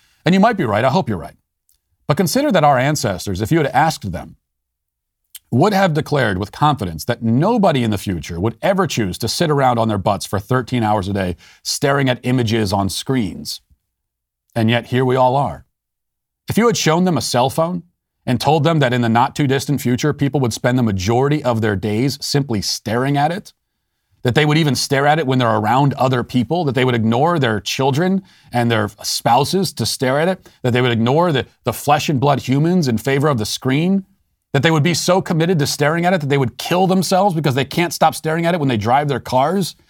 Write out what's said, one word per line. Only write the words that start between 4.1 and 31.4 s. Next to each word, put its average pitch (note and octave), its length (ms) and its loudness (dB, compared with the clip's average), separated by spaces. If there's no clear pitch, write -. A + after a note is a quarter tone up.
them, - 240 -12
would F3+ 220 2
have F#3+ 200 2
declared C3 440 0
with G2+ 160 -6
confidence G2+ 520 -2
that - 160 -4
nobody D#3 640 2
in A2 80 0
the G2+ 60 0
future E2+ 420 -6
would - 220 -2
ever F#3 260 0
choose A#2 300 -4
to A#2 100 -6
sit E3 240 -2
around B2+ 280 2
on A2+ 100 0
their G#2 80 0
butts G2 280 -2
for G2 140 -4
thirteen B2 440 -2
hours G#2 260 0
a G2+ 40 -4
day F#2 220 -2
staring C#3 460 0
at B2 160 -2
images A#2 480 0
on G2 160 0
screens. G2 720 -6
And A2+ 140 2
yet A#2 160 0
here B2+ 180 0
we B2+ 140 2
all B2+ 180 2
are. A#2 300 -4
If - 100 -4
you A#3 100 4
had G#3 100 0
shown E3 260 2
them F3 140 0
a G2+ 40 -2
cell C3 280 0
phone E3+ 340 -4
and B2 140 0
told D3 220 2
them D#3+ 160 2
that B2+ 120 2
in B2 100 2
the A#2 80 2
not A#2+ 260 2
too D3+ 100 0
distant C3+ 340 0
future, B2+ 320 0
people C#3+ 280 -2
would A#2+ 120 0
spend B2+ 280 0
the B2 40 2
majority A#2 600 0
of A2+ 180 0
their G#2+ 140 0
days A2 500 -2
simply C3+ 340 -2
staring B2+ 580 -4
at D3 140 0
it, G3+ 220 -12
that B2 100 2
they D3+ 140 4
would D3+ 100 4
even D3 160 2
stare - 320 0
at D3+ 140 4
it C#3 80 -2
when C3 100 2
they're A2+ 200 2
around B2+ 360 2
other B2+ 300 0
people, D3+ 420 -2
that B2+ 80 -2
they B2+ 100 2
would B2 120 2
ignore A#2+ 420 2
their A2+ 220 0
children E3+ 640 -2
and A#2+ 200 0
their G#2+ 180 0
spouses - 680 0
to A2+ 140 -6
stare C3 340 -2
at E3+ 80 0
it, - 220 -6
that B2 100 0
they B2+ 80 2
would B2+ 100 2
ignore C3+ 400 2
the, B2+ 140 0